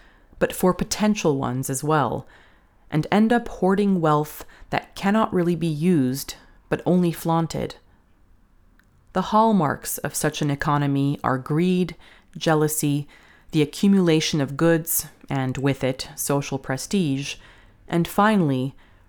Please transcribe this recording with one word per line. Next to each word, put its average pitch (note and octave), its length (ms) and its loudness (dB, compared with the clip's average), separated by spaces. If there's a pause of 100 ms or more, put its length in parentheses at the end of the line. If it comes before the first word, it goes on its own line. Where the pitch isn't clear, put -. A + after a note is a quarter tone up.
(380)
but - 160 -2
for F3+ 200 2
potential G3 640 0
ones B2+ 320 -4
as C3+ 140 -4
well, D3 440 0 (640)
and D3+ 200 0
end A3 220 4
up A#3 140 0
hoarding F#3+ 540 0
wealth D3+ 440 0 (240)
that - 240 -6
cannot G#3 400 0
really F3 220 2
be D#3+ 100 -4
used, D3 680 0 (340)
but D#3 160 -4
only F3 260 4
flaunted. E3 640 -2 (1400)
The F#3 100 0
hallmarks G3+ 760 2
of - 140 -6
such D3+ 300 -2
an C#3+ 80 0
economy C#3+ 720 0
are B2+ 160 -2
greed, F3 560 0 (420)
jealousy, D3+ 680 0 (440)
the D#3 100 2
accumulation E3 800 2
of C3+ 160 -4
goods, D#3+ 500 0 (220)
and C3 280 -2
with C3+ 260 0
it, C3 320 -4
social C#3 440 -2
prestige, C#3 760 -2 (520)
and E3+ 200 0
finally, D#3 680 2 (340)